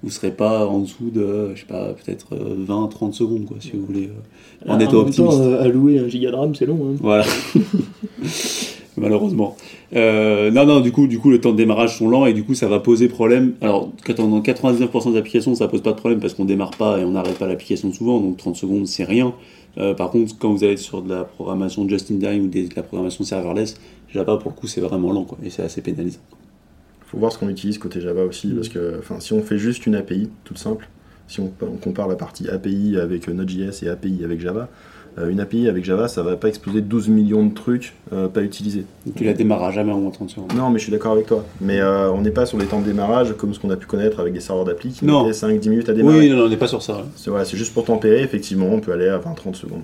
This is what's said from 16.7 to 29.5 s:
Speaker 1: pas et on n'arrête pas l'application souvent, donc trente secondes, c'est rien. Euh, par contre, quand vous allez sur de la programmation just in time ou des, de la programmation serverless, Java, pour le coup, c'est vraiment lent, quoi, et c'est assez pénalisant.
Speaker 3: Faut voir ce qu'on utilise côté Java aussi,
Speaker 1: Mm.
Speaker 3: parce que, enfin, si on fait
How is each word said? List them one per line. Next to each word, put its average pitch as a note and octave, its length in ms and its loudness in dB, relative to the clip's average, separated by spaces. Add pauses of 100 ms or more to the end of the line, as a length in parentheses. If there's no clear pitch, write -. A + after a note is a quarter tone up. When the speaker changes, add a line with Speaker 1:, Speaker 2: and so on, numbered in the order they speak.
Speaker 1:
pas G#2 280 0
et F#2 60 0
on F2+ 60 0
n'arrête F#2 280 -2
pas G2 80 -4
l'application F#2 460 -4
souvent, A#2 280 0
donc F#2 180 -2
trente F2 180 -6
secondes, G2 300 -2
c'est - 180 -6
rien. A#2+ 300 2 (420)
Euh, G2 160 -2
par F2+ 180 -4
contre, A2+ 280 0
quand A2 120 0
vous G2+ 140 2
allez G2+ 140 2
sur F#2+ 240 -10
de F#2 80 -8
la F2+ 140 -4
programmation F#2 600 -4
just G2 240 -2
in G#2+ 60 -2
time G2+ 280 -2
ou - 20 -2
des, F2+ 220 -2
de E2+ 60 -14
la F2+ 80 -8
programmation F#2 420 -6
serverless, G2 520 -4 (320)
Java, G2 300 -2
pour - 120 -8
le - 60 -14
coup, - 100 -12
c'est - 140 -6
vraiment F#2 320 -2
lent, G2 120 -2
quoi, - 200 -14
et F2+ 60 -10
c'est - 120 -8
assez E2+ 200 -8
pénalisant. E2+ 380 -6 (840)
Speaker 3:
Faut - 140 -12
voir A2 140 2
ce - 60 -14
qu'on G2+ 120 -4
utilise G2+ 260 -6
côté F#2 240 -10
Java F2 240 -2
aussi, F#2 240 -6
Speaker 1:
Mm. B2 60 -2
Speaker 3:
parce A2+ 160 -4
que, F2 280 -6
enfin, F#2 220 -12
si - 140 -4
on G#2+ 80 2
fait G#2+ 160 -2